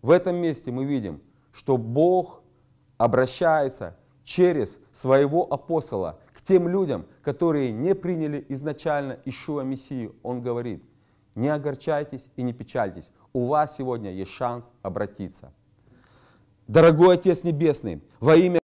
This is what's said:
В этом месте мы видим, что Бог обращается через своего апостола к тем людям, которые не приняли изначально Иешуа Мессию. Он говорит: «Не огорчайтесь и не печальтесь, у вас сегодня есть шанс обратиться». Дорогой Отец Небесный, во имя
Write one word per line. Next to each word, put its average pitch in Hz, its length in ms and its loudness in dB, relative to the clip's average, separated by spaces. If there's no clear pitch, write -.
В 110 80 0
этом 180 260 4
месте 165 340 -4
мы 127 140 -4
видим, 107 380 -4
что - 240 -2
Бог 156 680 0
обращается 131 960 0
через 170 540 0
своего 139 600 2
апостола 110 680 -6
к - 100 -20
тем 175 260 4
людям, 165 360 -2
которые 147 500 -2
не 147 220 -2
приняли 160 540 -6
изначально 143 760 -6
Иешуа 143 380 -8
Мессию. 131 600 -10
Он 123 200 -8
говорит: 120 400 -6
«Не 120 140 -2
огорчайтесь 147 880 -6
и 131 60 -8
не 123 100 -4
печальтесь, 104 580 -8
у 123 140 -2
вас 151 300 0
сегодня 120 340 -6
есть 92 220 -10
шанс 120 380 -8
обратиться». 95 680 -8
Дорогой 165 480 8
Отец 180 300 0
Небесный, 143 580 -2
во 156 160 6
имя 175 240 4